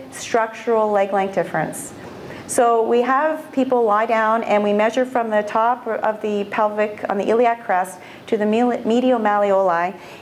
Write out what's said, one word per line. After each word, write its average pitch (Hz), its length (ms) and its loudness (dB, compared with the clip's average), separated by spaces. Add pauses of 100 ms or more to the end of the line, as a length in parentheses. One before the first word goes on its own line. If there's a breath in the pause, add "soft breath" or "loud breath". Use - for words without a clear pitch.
(100)
structural 220 800 -2
leg 202 220 2
length 196 220 0
difference. - 580 -4 (540 loud breath)
So 233 360 4
we 233 200 2
have 294 500 0
people 254 300 2
lie 214 240 2
down 220 360 2
and 208 220 2
we 208 80 2
measure 226 320 2
from 247 240 -2
the 214 140 2
top 233 440 0
of 214 360 -2
the 208 220 -2
pelvic, 214 680 -2
on 202 80 0
the 196 100 -2
iliac 233 340 2
crest, 185 380 -2 (280 loud breath)
to 226 100 0
the 214 80 0
mel-, 233 400 2
medial 247 340 2
malleoli, 196 760 2 (280 loud breath)